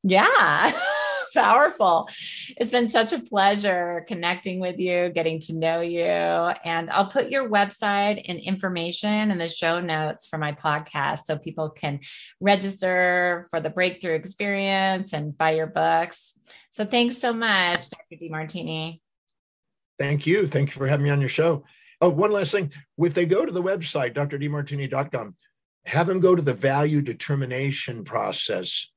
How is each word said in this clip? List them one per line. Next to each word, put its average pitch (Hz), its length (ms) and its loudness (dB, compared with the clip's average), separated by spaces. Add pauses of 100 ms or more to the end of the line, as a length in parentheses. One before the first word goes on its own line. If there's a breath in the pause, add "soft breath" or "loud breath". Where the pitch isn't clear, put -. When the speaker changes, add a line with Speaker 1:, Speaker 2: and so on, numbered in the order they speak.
Speaker 1:
Yeah. 190 720 6
<laughs> 605 560 -4
Powerful. 220 760 4 (500 loud breath)
It's 226 140 -2
been 240 180 2
such 226 240 2
a 262 60 -2
pleasure 196 880 2
connecting 180 520 -4
with 180 200 -4
you, 180 300 2
getting 160 320 0
to 160 120 -10
know 165 280 0
you. 170 220 -2
And 170 880 0
I'll 196 180 2
put 254 200 0
your 262 200 -2
website 202 800 0
and 175 120 -8
information 190 920 -2
in 180 80 0
the 170 80 -2
show 165 320 -2
notes 156 480 -4
for 160 100 -8
my 151 160 -2
podcast 147 720 -4
so 156 120 -4
people 156 340 -6
can 143 280 -6 (400 loud breath)
register 180 1080 2
for 165 100 -2
the 156 120 -4
breakthrough 180 440 -2
experience 190 1000 -2
and 151 240 -6
buy 160 140 4
your 160 160 0
books. 165 680 0 (380 loud breath)
So 214 140 -4
thanks 240 320 2
so 240 160 -2
much, 196 560 2
Doctor - 320 -18
Demartini. 160 800 -8 (1000)
Speaker 2:
Thank 143 300 -2
you. 190 200 4
Thank 143 220 0
you - 40 -10
for 135 140 -4
having 143 180 2
me 147 60 2
on 143 80 2
your 131 100 0
show. 156 340 2 (380 soft breath)
Oh, 175 80 6
one 190 220 2
last 202 220 0
thing. 185 180 -2 (260 loud breath)
If 156 160 2
they 180 120 2
go 196 200 2
to 233 60 -6
the 180 100 -2
website, 165 520 -2
D 143 80 -2 (260)
R - 20 -4
Martini 143 380 -4
dot 135 240 -4
com, 107 240 -8 (500)
have 165 220 2
them 185 140 0
go 180 120 8
to 170 80 4
the 139 120 2
value 143 480 2
determination 131 1040 -4
process 101 920 -4